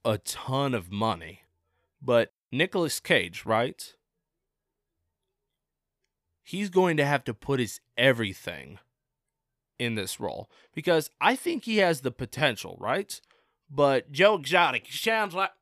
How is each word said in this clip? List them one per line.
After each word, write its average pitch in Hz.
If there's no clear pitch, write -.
a 110
ton 135
of 92
money. 95
But 120
Nicolas 170
Cage, 92
right? 113
He's 196
going 180
to 143
have 143
to 117
put 139
his 113
everything 104
in 120
this 104
role 87
because 160
I 240
think 330
he 220
has 165
the 131
potential, 117
right? 135
But 139
Joe 190
Exotic, 147
he -
sounds 220
like, 190